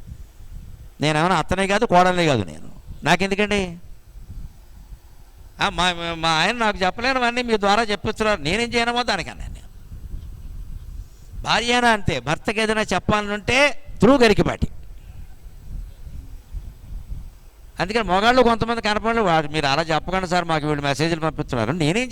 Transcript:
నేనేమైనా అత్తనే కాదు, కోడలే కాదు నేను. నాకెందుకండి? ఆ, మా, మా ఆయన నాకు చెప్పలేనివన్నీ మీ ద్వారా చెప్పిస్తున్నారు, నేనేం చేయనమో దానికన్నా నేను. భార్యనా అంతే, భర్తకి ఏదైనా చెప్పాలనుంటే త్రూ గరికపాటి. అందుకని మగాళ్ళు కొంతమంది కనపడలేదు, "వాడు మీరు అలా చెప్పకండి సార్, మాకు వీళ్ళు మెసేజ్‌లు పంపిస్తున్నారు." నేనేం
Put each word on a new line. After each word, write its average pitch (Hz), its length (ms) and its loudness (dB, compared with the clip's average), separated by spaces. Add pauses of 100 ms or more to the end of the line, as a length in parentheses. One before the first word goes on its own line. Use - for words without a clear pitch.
(1000)
నేనేమైనా 156 340 2
అత్తనే 185 320 0
కాదు, 208 180 2
కోడలే 180 400 4
కాదు 127 180 2
నేను. 76 260 -12 (340)
నాకెందుకండి? 190 720 0 (1900)
ఆ, 170 80 2
మా, 175 240 0 (240)
మా 165 120 0
ఆయన 165 260 2
నాకు 214 220 0
చెప్పలేనివన్నీ 240 640 0
మీ 226 140 2
ద్వారా 202 260 4
చెప్పిస్తున్నారు, 208 580 -2
నేనేం 214 320 -2
చేయనమో 240 300 0
దానికన్నా 160 420 -4
నేను. - 260 -14 (1700)
భార్యనా 233 460 4
అంతే, 196 300 2
భర్తకి 165 420 0
ఏదైనా 220 200 2
చెప్పాలనుంటే 208 1000 0 (160)
త్రూ 269 180 8
గరికపాటి. 170 500 4 (3000)
అందుకని 214 240 0
మగాళ్ళు 208 380 6
కొంతమంది 233 400 2
కనపడలేదు, 214 440 2
"వాడు 160 220 4
మీరు 151 180 0
అలా 139 160 2
చెప్పకండి 170 460 0
సార్, 175 180 2
మాకు 156 220 0
వీళ్ళు 147 160 0
మెసేజ్‌లు 156 360 0
పంపిస్తున్నారు." 139 520 0
నేనేం 180 400 0